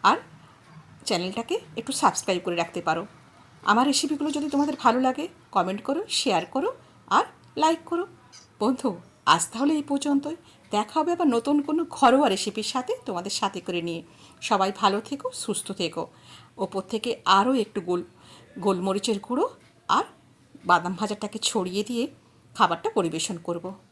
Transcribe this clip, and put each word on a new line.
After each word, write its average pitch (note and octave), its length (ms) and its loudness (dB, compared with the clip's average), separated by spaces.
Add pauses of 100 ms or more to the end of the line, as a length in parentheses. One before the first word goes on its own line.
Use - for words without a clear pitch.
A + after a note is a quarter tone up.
আর G#3+ 140 6 (880)
চ্যানেলটাকে G3+ 500 -2 (220)
একটু A3+ 140 -8 (100)
সাবস্ক্রাইব F3+ 420 2
করে F3 180 -2
রাখতে E3+ 200 -4
পারো। E3 220 -2 (600)
আমার A#3 240 4
রেসিপিগুলো D4 500 0
যদি D4 120 -2
তোমাদের C#4+ 340 0
ভালো A#3+ 180 4
লাগে C4 240 0 (260)
কমেন্ট F#3+ 360 0
করো, D4 220 -2
শেয়ার F3+ 360 0
করো D#4+ 240 -2 (380)
আর C4+ 180 4 (320)
লাইক D#4+ 320 2
করো। E4+ 160 -2 (540)
বন্ধু, B3 300 0 (360)
আজ D3+ 260 6
তাহলে C#4+ 280 0
এই C#4+ 120 -6
পর্যন্তই। C#4+ 460 0 (340)
দেখা G#3+ 280 -2
হবে E4+ 160 0
আবার E4+ 200 2
নতুন C#4 260 2
কোনো D#4 200 0 (160)
ঘরোয়া C4+ 320 6
রেসিপির - 440 -4
সাথে C4 200 -2 (120)
তোমাদের F#3 340 -6
সাথে G3 220 -2
করে F3 200 -4
নিয়ে। E3 200 -6 (400)
সবাই F#3+ 280 2 (120)
ভালো G3 200 4
থেকো, C#4 260 -10 (160)
সুস্থ - 280 -4
থেকো। E3 320 -4 (540)
ওপর F#3+ 240 -4 (100)
থেকে A3+ 180 -4 (280)
আরও A3+ 180 4
একটু G#3+ 260 -2
গোল-, F3 280 -2 (500)
গোলমরিচের F#3+ 600 0
গুঁড়ো C4 260 0 (440)
আর - 160 4 (600)
বাদাম F3 300 2
ভাজাটাকে G#3 440 -6
ছড়িয়ে F#3+ 440 -2
দিয়ে A#3+ 200 -2 (520)
খাবারটা F3+ 420 2
পরিবেশন E3 400 -2 (100)
করব। E3+ 180 -6 (260)